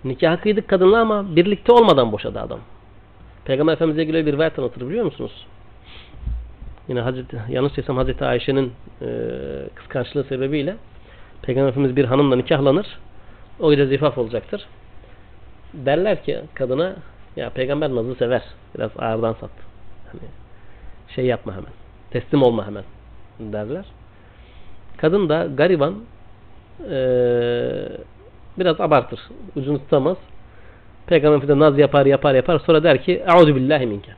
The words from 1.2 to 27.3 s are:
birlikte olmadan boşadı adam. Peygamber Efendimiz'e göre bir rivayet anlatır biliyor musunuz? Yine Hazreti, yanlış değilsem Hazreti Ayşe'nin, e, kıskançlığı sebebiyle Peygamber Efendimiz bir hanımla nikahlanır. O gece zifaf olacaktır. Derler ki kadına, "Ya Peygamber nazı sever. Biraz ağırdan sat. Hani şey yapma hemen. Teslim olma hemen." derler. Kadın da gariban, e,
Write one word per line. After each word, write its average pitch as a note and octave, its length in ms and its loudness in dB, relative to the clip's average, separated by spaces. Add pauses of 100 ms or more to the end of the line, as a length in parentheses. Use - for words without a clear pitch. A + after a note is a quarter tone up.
birlikte G3 360 2
olmadan D#3+ 400 6
boşadı G#2+ 280 -6
adam. A#2+ 200 -10 (840)
Peygamber D3+ 280 0
Efendimiz'e D#3+ 300 0
göre D#3+ 220 0
bir D3 80 0
rivayet D#3 260 -2
anlatır B2 300 -6
biliyor G#3+ 160 -2
musunuz? - 400 -10 (1400)
Yine B2 140 -4
Hazreti, B2 480 -6
yanlış C3+ 280 -2
değilsem C3 200 -4
Hazreti C3 280 -2
Ayşe'nin, B2+ 480 -2 (280)
e, B2 60 -8 (680)
kıskançlığı C3 480 -6
sebebiyle C#3 520 -4 (680)
Peygamber C3+ 280 0
Efendimiz B2+ 260 0
bir C#3 100 2
hanımla C3+ 300 2
nikahlanır. C#3 520 2 (720)
O D#3+ 120 4
gece C#3+ 140 4
zifaf C3+ 320 0
olacaktır. - 480 -6 (1080)
Derler D#3+ 500 -2
ki - 160 -4 (140)
kadına, C#3 420 -4 (400)
"Ya A#2 140 -8
Peygamber C#3 460 -2
nazı A#2+ 200 -4
sever. B2 260 0 (340)
Biraz A2 220 -6
ağırdan A2+ 360 -2
sat. - 160 -12 (640)
Hani - 100 -16 (960)
şey B2+ 100 -2
yapma A2+ 260 -2
hemen. G2 200 -14 (400)
Teslim C3+ 320 0
olma A2+ 240 2
hemen." G2+ 160 -10 (560)
derler. A2 460 -8 (1120)
Kadın E3+ 320 2
da E3 260 0
gariban, E3 400 2 (920)
e, C#3+ 80 -4 (1600)